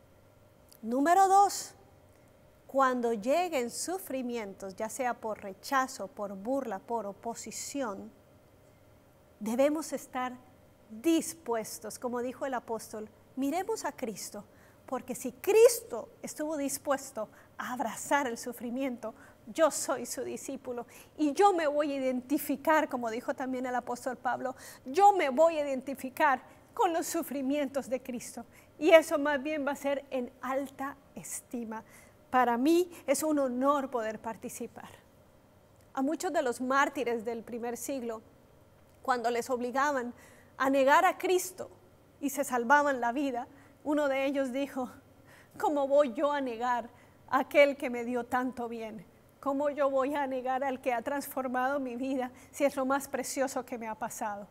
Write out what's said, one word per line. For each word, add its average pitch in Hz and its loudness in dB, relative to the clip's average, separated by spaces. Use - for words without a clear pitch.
Número 320 4
dos, 392 4
cuando 254 2
lleguen 262 0
sufrimientos, 240 -6
ya 220 -6
sea 247 -2
por 220 -8
rechazo, 226 -4
por 202 -8
burla, 220 -4
por 226 -6
oposición, 214 -8
debemos 269 0
estar 254 -6
dispuestos, 226 -2
como 240 -4
dijo 254 -6
el 269 -4
apóstol, 220 -8
"Miremos 330 -2
a 294 -4
Cristo, 214 -10
porque 254 -6
si - -8
Cristo 427 4
estuvo 302 -6
dispuesto 277 -4
a 226 -8
abrazar 269 -2
el 233 -6
sufrimiento, 240 -6
yo 294 4
soy 247 -4
su - -8
discípulo 240 -8
y 294 2
yo 403 8
me 330 2
voy 294 2
a 277 -4
identificar", 277 0
como 240 -4
dijo 247 -4
también 254 -6
el 254 -2
apóstol 240 -4
Pablo, 254 -4
"yo 381 8
me 359 4
voy 311 4
a 294 0
identificar 269 0
con 370 2
los 320 0
sufrimientos 277 -2
de 254 -4
Cristo". 240 -10
Y 311 4
eso 320 8
más 277 0
bien 302 -4
va 285 2
a 269 -4
ser 277 -4
en 247 -4
alta 269 -6
estima. 220 -10
Para 240 4
mí 339 4
es 269 2
un 302 2
honor 269 2
poder 220 -4
participar. - -10
A 269 -4
muchos 311 -2
de 311 2
los 240 -2
mártires 254 0
del 233 -6
primer 240 -8
siglo 233 -6
cuando 240 0
les 240 -2
obligaban 247 0
a 269 2
negar 277 6
a 359 2
Cristo - -2
y 277 -2
se 285 -2
salvaban 262 4
la 233 0
vida, 262 -2
uno 294 2
de 269 2
ellos 269 0
dijo, 254 -4
"¿Cómo 285 2
voy 277 4
yo 285 0
a 285 -2
negar 240 -2
a 262 4
aquel 285 6
que 277 -4
me 240 -6
dio 240 -2
tanto 247 -2
bien? 220 -12
¿Cómo 285 0
yo 277 2
voy 269 2
a 285 0
negar 262 -2
al 262 -2
que 254 0
ha 233 -2
transformado 262 -2
mi 247 -6
vida 254 -2
si - -2
es 269 2
lo 262 0
más 277 0
precioso 262 -4
que 247 -8
me 226 -10
ha 220 -8
pasado? 208 -8